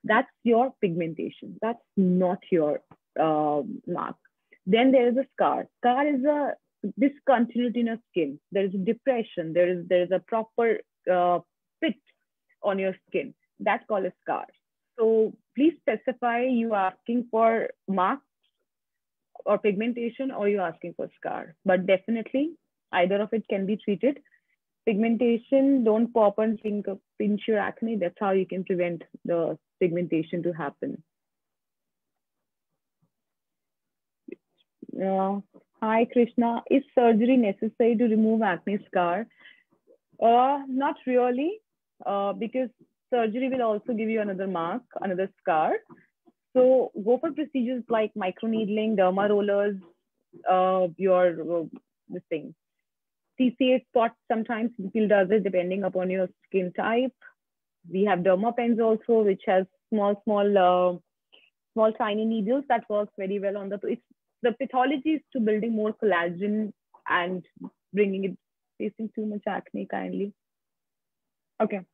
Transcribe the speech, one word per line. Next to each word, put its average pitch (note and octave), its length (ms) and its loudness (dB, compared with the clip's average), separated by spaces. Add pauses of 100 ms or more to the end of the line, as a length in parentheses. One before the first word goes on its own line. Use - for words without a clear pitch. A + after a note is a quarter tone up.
That's A3 240 2 (160)
your A#3 340 2
pigmentation. E3 800 -6
That's - 220 -6 (140)
not F3+ 420 2 (100)
your, D3+ 320 2 (380)
uh, D3+ 440 2 (220)
mark. - 300 -6 (500)
Then A3+ 280 4
there B3 160 6
is A#3 80 0
a C4+ 160 -2
scar. C#3 340 0 (120)
Scar B3+ 280 2
is C4+ 160 0
a D4 300 0 (440)
discontinuity A#3+ 840 0
in A#3 80 0
a A3+ 100 -6 (100)
skin. D3 300 -2 (140)
There G3 100 0
is F#3+ 100 -2
a G3+ 40 -4
depression. A3 760 -2
There F3 160 2
is, F3+ 220 -2
there F3+ 140 4
is E3+ 80 -2
a F#3 80 0
proper, A3+ 600 -2 (320)
uh, F3 280 2 (420)
pit D#4+ 140 -2 (680)
on G3 160 -2
your F#3+ 160 -2 (140)
skin. - 240 -6 (260)
That's G#3 280 -2
called G3 180 -4
a F#3 160 -6
scar. - 240 -6 (520)
So A3 360 2 (220)
please D#4 260 4
specify A#3+ 640 -2
you A3+ 300 0
are F#3+ 200 0
asking A#3+ 360 -4
for A3+ 400 2 (200)
marks F#3+ 340 0 (1200)
or G3+ 120 2
pigmentation A#3 720 -4
or G#3 160 -4
you're G3+ 140 0
asking E3+ 340 -8
for - 220 -8
scar. - 380 -10 (100)
But F#3 200 2
definitely A3+ 680 -2 (420)
either F#3 280 2
of G#3+ 120 -4
it A3 160 -4
can F#3+ 160 -2
be G#3 100 -2
treated. A3+ 440 -2 (680)
Pigmentation, A#3 1000 2
don't A3 300 2
pop G#3 260 4
and A3 220 -2
think G#3 260 -6
of, G#3 120 -8 (200)
pinch G#3 280 0
your A3 120 2
acne. A3 380 -4
That's F3+ 200 -4
how G3+ 140 -2
you F#3+ 140 2
can F3+ 180 -6
prevent F3 400 -2 (220)
the E3 320 -2 (240)
pigmentation E3+ 640 -2
to E3+ 100 -2
happen. D#3 500 -10 (4000)
Uh, F#3+ 380 -2 (420)
hi, A3+ 300 2
Krishna. A#3 580 0
Is C4+ 140 2 (120)
surgery A#3+ 420 4
necessary A3+ 600 0
to A#3+ 80 2
remove A3 360 2
acne G3 460 -2
scar? F3+ 400 -2 (920)
Uh, B3 460 6
not C#4 280 -2 (100)
really, B3+ 540 0 (460)
uh, G3+ 280 -2
because A3+ 360 -4 (440)
surgery A#3+ 360 0
will B3+ 120 -4
also A3 320 -2
give A3 160 -2
you A3 120 0
another G3 260 -4
mark, F3+ 340 -4 (200)
another F#3+ 280 -4 (100)
scar. E3+ 340 0 (840)
So B3+ 360 6 (140)
go B3 140 2
for E4 120 -4
procedures B3+ 580 -4
like A3 260 0
microneedling, G#3+ 800 -2
derma G3 320 2
rollers, G3+ 480 2 (720)
uh, F#3 380 2 (100)
your, F3 640 2
uh, - 20 -6 (460)
this F3+ 200 -12
thing, D3+ 260 -8 (840)
T B3+ 180 2
C B3+ 160 4
A B3+ 140 0
spot, A#3 240 2 (200)
sometimes A3+ 460 -2
people G3+ 300 -2
does G3 240 4
it G#3+ 120 2
depending F#3 400 -2
upon F#3 260 -2
your F#3 180 -2 (180)
skin F#3 300 -4
type. A#3 380 -2 (800)
We F#3+ 120 0
have F#3+ 160 2
Dermapens A3 600 2
also, A3+ 440 2
which G3 240 0
has F#3+ 180 2 (240)
small, G3+ 360 0
small, G3+ 320 2
uh, F3+ 400 4 (760)
small A3 200 2
tiny A3 320 -2
needles A3+ 440 0
that A#3 200 0
works G#3 280 -2
very G3 220 -4
well G3 180 -4
on G3 120 -10
the, G3+ 140 -8
it's, B3 180 -6 (420)
the A#3 80 2
pathology C4 600 -2
is D4+ 100 -2 (120)
to C4+ 60 -4
building G#3+ 340 0
more G#3+ 200 -2
collagen G3 800 -2 (340)
and F3+ 360 -2 (500)
bringing G3 320 -2
it, F#3 120 -6 (400)
facing G#3+ 380 -8
too G#3+ 100 -6
much G#3 220 -8
acne G3 420 -8
kindly. F#3 440 -6 (1300)
Okay. G#3 180 -4 (120)